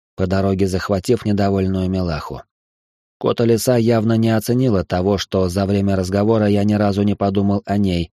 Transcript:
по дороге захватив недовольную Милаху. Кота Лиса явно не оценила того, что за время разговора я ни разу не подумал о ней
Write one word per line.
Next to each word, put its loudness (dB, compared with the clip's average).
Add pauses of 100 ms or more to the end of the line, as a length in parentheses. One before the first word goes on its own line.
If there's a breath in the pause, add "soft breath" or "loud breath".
(160)
по -2
дороге 0
захватив -2
недовольную 0
Милаху. -4 (760)
Кота 0
Лиса 2
явно 2
не 2
оценила 0
того, 0
что -2
за -2
время 0
разговора 0
я 2
ни 2
разу 0
не 0
подумал 0
о -2
ней -2